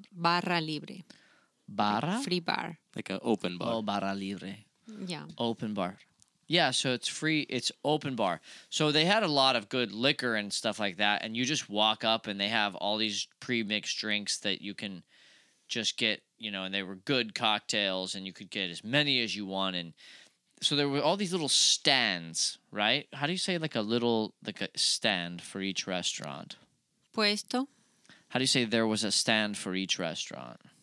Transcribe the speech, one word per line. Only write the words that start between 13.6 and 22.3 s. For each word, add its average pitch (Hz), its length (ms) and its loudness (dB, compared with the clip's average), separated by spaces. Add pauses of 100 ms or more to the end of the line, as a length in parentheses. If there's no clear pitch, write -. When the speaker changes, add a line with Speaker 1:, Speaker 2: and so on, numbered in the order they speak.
Speaker 2:
drinks 104 420 -2
that 98 200 -2
you 98 140 -10
can 95 300 -10 (640)
just - 280 -2
get, 110 260 2 (140)
you 110 140 -10
know, 95 140 -6
and 95 100 -6
they 98 80 0
were 95 140 -8
good 120 380 0
cocktails, 104 800 0
and 95 120 -8
you 95 80 -10
could 95 160 -16
get 95 180 -4
as 87 160 -10
many 135 380 2
as 101 120 -2
you 101 120 -6
want. 95 280 -2
And 85 200 -8 (680)
so - 160 0
there 143 100 4
were 143 140 2
all 160 160 4
these 196 160 -2
little 165 160 0
stands, 101 1120 2 (120)